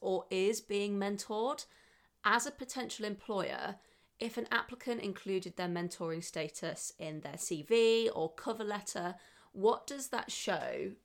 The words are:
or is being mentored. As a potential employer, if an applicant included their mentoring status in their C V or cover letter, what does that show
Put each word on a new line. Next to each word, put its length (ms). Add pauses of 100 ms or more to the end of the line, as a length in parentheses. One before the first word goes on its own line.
or 280
is 300
being 400
mentored. 680 (600)
As 200
a 60
potential 540
employer, 680 (440)
if 180
an 140
applicant 500
included 540
their 140
mentoring 540
status 760
in 220
their 160
C 240
V 520
or 200
cover 300
letter, 520 (380)
what 340
does 200
that 240
show 600 (140)